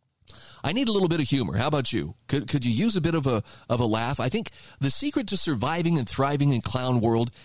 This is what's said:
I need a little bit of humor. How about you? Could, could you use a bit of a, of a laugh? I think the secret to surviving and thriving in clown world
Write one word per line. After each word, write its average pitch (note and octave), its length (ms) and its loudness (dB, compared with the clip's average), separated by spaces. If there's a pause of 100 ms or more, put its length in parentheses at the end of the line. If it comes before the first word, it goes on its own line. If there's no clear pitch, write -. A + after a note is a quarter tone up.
(640)
I C#3+ 100 -2
need B3 160 0
a A3+ 40 0
little F#3+ 160 2
bit E3 100 2
of C#3+ 80 0
humor. F#2+ 300 0
How A2+ 100 0
about D3 260 0
you? F2 220 -2 (140)
Could, C3+ 180 0
could C3+ 180 -2
you B2 60 2
use G3+ 240 2
a F#3 60 0
bit E3 160 0
of C#3 100 0
a, A#2 160 2 (260)
of A#2+ 120 0
a B2 40 4
laugh? A#2 360 0
I B2 80 0
think G#3 220 -4 (280)
the C#3 120 0
secret C#4+ 380 -2
to G3+ 80 -2
surviving D#3+ 600 0
and A#2 100 -2
thriving C#3+ 440 2
in A#2 80 2
clown B2+ 400 0
world A#2 320 2 (120)